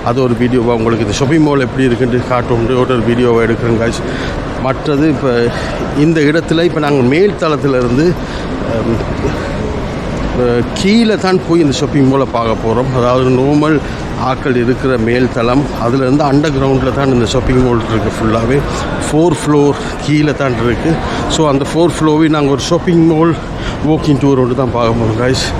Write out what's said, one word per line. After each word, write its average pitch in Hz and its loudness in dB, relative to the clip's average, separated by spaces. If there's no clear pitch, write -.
அது 120 0
ஒரு 120 2
வீடியோவா 120 2
உங்களுக்கு 113 0
இந்த 101 -2
ஷாப்பிங் 151 2
மால் 143 2
எப்படி 131 0
இருக்குன்ட்டு 120 0
காட்டுவோம்னு 123 0
ஒரு, 127 2
ஒரு 117 0
வீடியோவா 117 2
எடுக்கிறேன் 113 0
காய்ஸ். 117 -2
மற்றது, 139 0
இப்ப 120 0
இந்த 160 2
இடத்துல, 156 0
இப்ப 160 0
நாங்க 143 0
மேல் 151 2
தளத்துல 139 0
இருந்து, 127 2
அம், 113 -2
அஹ், 120 2
கீழே 214 2
தான் 185 0
போய் 170 2
இந்த 143 2
ஷாப்பிங் 131 2
மாலை 135 2
பார்க்க 117 -2
போறோம். 123 0
அதாவது, 127 2
நார்மல் 147 2
ஆட்கள் 127 -2
இருக்கிற 123 0
மேல் 120 0
தளம், 123 0
அதுலேருந்து 131 2
அண்டர் 143 0
கிரவுண்டில் 135 0
தான் 139 0
இந்த 120 2
ஷாப்பிங் 127 2
மால் 117 0
இருக்கு. 107 0
ஃபுல்லாவே 113 0
ஃபோர் 156 2
ஃப்ளோர் 143 2
கீழே 151 2
தான் 123 -2
இருக்கு. 156 0
So, 156 0
அந்த 135 0
ஃபோர் 160 2
ஃப்ளோரையும் 156 2
நாங்க 147 0
ஒரு 131 0
ஷாப்பிங் 170 2
மால் 160 2
வாக்கிங் 147 2
டூர் 139 4
ஒன்று 123 2
தான் 123 0
பார்க்க 117 0
போறோம் 110 0
காய்ஸ். 127 -2